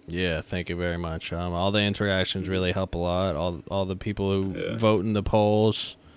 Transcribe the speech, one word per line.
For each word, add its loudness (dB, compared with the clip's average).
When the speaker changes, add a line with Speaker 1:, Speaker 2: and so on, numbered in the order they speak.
Speaker 1:
Yeah, -2
thank -6
you -2
very -2
much. -6
Um, -4
all 2
the 2
interactions 0
really 0
help -2
a -2
lot. 0
All, -4
all -2
the -4
people -2
who 0
Speaker 2:
Yeah. -4
Speaker 1:
vote 6
in 0
the 2
polls, 4